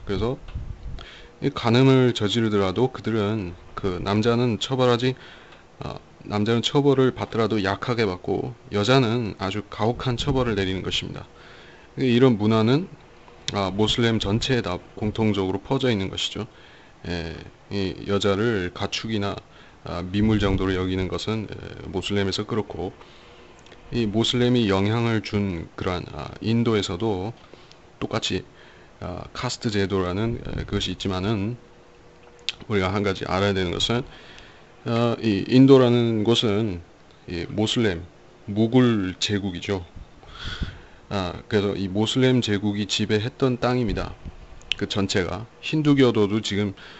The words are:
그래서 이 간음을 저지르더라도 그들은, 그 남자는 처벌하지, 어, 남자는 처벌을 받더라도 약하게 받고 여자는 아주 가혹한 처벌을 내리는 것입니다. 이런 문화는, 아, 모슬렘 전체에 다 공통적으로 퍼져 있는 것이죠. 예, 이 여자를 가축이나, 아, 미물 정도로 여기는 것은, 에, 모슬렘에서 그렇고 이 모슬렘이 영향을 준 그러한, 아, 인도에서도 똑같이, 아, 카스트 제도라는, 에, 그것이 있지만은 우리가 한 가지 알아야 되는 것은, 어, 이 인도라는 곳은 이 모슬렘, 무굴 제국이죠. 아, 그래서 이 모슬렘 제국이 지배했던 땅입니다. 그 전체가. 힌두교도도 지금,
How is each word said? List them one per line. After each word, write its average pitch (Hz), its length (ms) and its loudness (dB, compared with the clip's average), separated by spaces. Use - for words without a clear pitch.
그래서 107 320 -2
이 - 100 0
간음을 127 640 4
저지르더라도 104 760 2
그들은, 104 640 -2
그 90 280 -4
남자는 117 560 2
처벌하지, 127 560 2
어, - 160 -10
남자는 107 380 0
처벌을 135 500 4
받더라도 110 500 0
약하게 110 420 0
받고 98 500 -2
여자는 113 640 2
아주 101 320 -4
가혹한 120 460 -2
처벌을 120 400 0
내리는 95 260 0
것입니다. 95 420 -6
이런 127 400 6
문화는, 113 520 2
아, 98 180 0
모슬렘 110 460 2
전체에 117 420 0
다 90 180 -4
공통적으로 101 640 0
퍼져 131 300 -2
있는 95 200 0
것이죠. - 380 -6
예, 82 300 -6
이 98 240 -2
여자를 101 640 0
가축이나, 101 600 -4
아, 87 260 -6
미물 107 300 2
정도로 95 340 2
여기는 92 340 -2
것은, 104 420 -4
에, - 380 -14
모슬렘에서 98 560 -2
그렇고 98 480 -6
이 120 120 0
모슬렘이 117 640 2
영향을 107 540 2
준 95 540 -4
그러한, 90 360 -4
아, 71 160 -10
인도에서도 107 920 0
똑같이, 101 440 -4
아, 87 220 -10
카스트 - 380 -6
제도라는, 98 760 0
에, - 180 -6
그것이 - 260 -4
있지만은 101 640 -2
우리가 95 260 2
한 101 100 0
가지 98 240 -2
알아야 98 280 2
되는 92 160 0
것은, 113 320 0
어, 117 380 2
이 104 260 2
인도라는 120 760 8
곳은 107 580 2
이 85 200 -6
모슬렘, 101 560 0
무굴 110 720 2
제국이죠. 95 640 -4
아, 92 220 -4
그래서 101 260 2
이 98 140 -4
모슬렘 123 520 2
제국이 104 460 0
지배했던 113 760 -2
땅입니다. 98 540 -2
그 - 120 -4
전체가. 98 580 -2
힌두교도도 120 800 4
지금, 101 320 -2